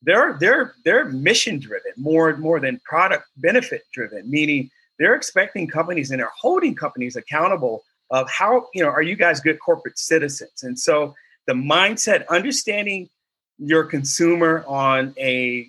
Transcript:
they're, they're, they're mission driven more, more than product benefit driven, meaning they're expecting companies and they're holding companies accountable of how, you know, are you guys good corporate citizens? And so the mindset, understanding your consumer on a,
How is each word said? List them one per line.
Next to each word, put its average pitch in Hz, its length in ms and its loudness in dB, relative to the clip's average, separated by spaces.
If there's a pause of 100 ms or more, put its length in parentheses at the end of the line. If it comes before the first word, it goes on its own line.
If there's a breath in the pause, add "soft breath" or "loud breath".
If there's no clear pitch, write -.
they're, 208 360 4
they're, 247 360 2 (100)
they're 240 220 4
mission 165 520 0
driven 107 380 -10
more, 156 400 2
more 156 240 0
than 131 240 -4
product 175 400 0 (140)
benefit 180 440 0 (100)
driven, 107 380 -10
meaning 147 400 0 (280 soft breath)
they're 196 180 4
expecting 196 500 -2
companies 151 440 -4
and 131 100 -4
they're 113 200 -6
holding 339 340 2
companies 127 420 -8
accountable 147 680 -4 (280)
of 127 200 -2
how, 233 420 2
you 185 100 -2
know, 151 60 2
are 143 140 0
you 180 140 -2
guys 170 240 2
good 156 180 0
corporate - 400 -2
citizens? - 640 -2
And 123 160 -8
so 127 360 0 (320 soft breath)
the 131 80 0
mindset, 175 760 2
understanding 202 800 -2 (500)
your 156 260 2
consumer 160 840 2
on 135 500 0
a, 127 500 -2